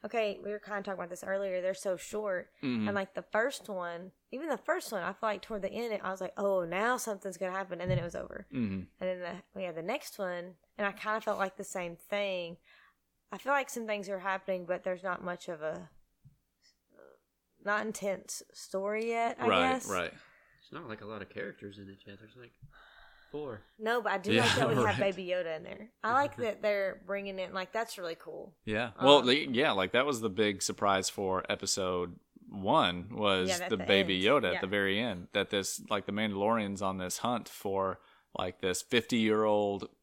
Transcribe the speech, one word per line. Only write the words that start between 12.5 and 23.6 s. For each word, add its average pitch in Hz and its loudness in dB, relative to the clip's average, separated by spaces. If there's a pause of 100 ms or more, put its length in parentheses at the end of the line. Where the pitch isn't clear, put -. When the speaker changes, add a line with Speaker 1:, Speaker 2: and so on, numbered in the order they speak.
Speaker 1:
I 202 -8
feel 262 -2
like 277 2
some 226 -6
things 208 -2
are 196 -4
happening, 190 -2
but 180 -2
there's 180 -4
not 185 -4
much 180 -6
of 156 -8
a, 160 -6 (1800)
not 208 0
intense 202 -6 (120)
story 214 -4
yet, 233 0
I 240 0
Speaker 2:
Right, 220 6
Speaker 1:
guess. 254 -4
Speaker 2:
right. 123 0
Speaker 3:
There's - -18
not, 135 -14
like, 107 -10
a 104 -14
lot 104 -10
of 90 -12
characters 107 -10
in 98 -14
it 98 -20
yet. 101 -18
There's, 110 -20
like, 120 -20 (800)
four. 139 -8 (180)